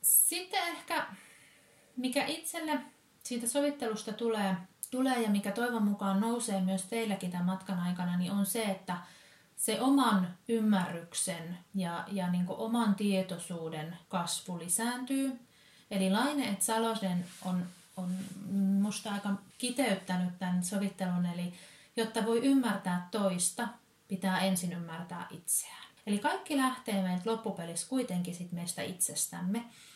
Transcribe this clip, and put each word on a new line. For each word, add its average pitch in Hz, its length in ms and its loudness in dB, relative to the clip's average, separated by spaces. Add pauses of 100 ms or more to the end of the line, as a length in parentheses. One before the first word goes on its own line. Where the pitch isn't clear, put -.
Sitten 359 680 2
ehkä, 320 400 -4 (920)
mikä 254 280 0
itselle 311 540 -2 (440)
siitä 233 240 -4
sovittelusta 247 640 0
tulee, 208 440 2 (340)
tulee 254 300 2
ja 214 80 2
mikä 202 220 2
toivon 233 320 0
mukaan 196 360 4
nousee 226 420 2
myös 185 220 2
teilläkin 202 480 -2
tämän 180 140 0
matkan 185 340 0
aikana, 180 380 0
niin 180 140 2
on 202 140 2
se, 226 180 0
että 185 340 -2 (580)
se - 260 0
oman 240 460 6 (200)
ymmärryksen 175 1120 0 (180)
ja, 170 360 -2
ja 180 200 0
niinku 180 260 2
oman 226 380 2
tietoisuuden 175 1000 -2 (120)
kasvu 175 500 -4
lisääntyy. 247 800 -2 (520)
Eli 190 200 2
Laine 254 380 2
et 196 120 -2
Salosen 208 640 0 (200)
on, 180 200 0 (320)
on 180 120 -4 (720)
musta 208 300 -2
aika 202 180 -2 (280)
kiteyttänyt 190 800 0
tän 180 240 0
sovittelun, 190 640 0
eli 175 280 -4 (420)
jotta 226 300 0
voi 233 200 4
ymmärtää 196 640 2
toista, 196 560 0 (400)
pitää 185 320 0
ensin 180 340 2
ymmärtää 175 560 -8
itseään. - 540 -6 (240)
Eli 208 120 2
kaikki 302 380 0
lähtee 240 440 0
meiltä 180 300 0
loppupelissä 175 580 -4
kuitenkin 180 460 -2
sit 175 160 -10
meistä 175 300 -6
itsestämme 180 840 -2 (320)